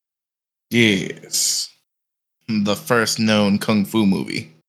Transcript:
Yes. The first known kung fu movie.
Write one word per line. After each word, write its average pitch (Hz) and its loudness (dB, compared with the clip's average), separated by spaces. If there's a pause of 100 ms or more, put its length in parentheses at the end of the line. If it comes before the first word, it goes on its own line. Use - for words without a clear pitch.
(720)
Yes. - 0 (800)
The 104 0
first 113 0
known 107 2
kung 107 0
fu 110 0
movie. 69 -4 (160)